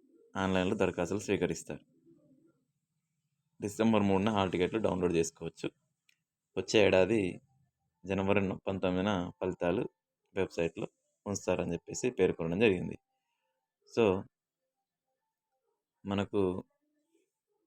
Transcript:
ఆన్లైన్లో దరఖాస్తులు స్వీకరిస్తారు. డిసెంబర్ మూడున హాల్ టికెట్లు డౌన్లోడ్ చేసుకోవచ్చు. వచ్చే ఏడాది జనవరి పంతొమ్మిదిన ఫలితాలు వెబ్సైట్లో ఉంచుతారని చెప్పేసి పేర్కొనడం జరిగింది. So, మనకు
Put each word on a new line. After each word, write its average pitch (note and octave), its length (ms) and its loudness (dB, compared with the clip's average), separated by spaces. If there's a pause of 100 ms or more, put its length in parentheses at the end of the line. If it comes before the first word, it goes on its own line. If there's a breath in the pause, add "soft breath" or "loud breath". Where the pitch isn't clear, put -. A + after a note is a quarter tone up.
(360)
ఆన్లైన్లో F#2+ 400 2
దరఖాస్తులు F2+ 440 0
స్వీకరిస్తారు. F2 600 -2 (1800)
డిసెంబర్ A2 420 2
మూడున G2 280 2
హాల్ G2 220 0
టికెట్లు F2 260 0
డౌన్లోడ్ F#2 380 0
చేసుకోవచ్చు. - 540 -4 (880)
వచ్చే G2 300 4
ఏడాది F#2+ 540 4 (640)
జనవరి G2 360 0 (260)
పంతొమ్మిదిన F#2 640 -2 (100)
ఫలితాలు F2+ 480 -2 (460)
వెబ్సైట్లో E2+ 540 -4 (380)
ఉంచుతారని F2+ 460 -4
చెప్పేసి - 380 -6
పేర్కొనడం E2+ 500 0
జరిగింది. F2+ 380 0 (1000)
So, G2+ 260 2 (1800)
మనకు G2 600 -2 (1040)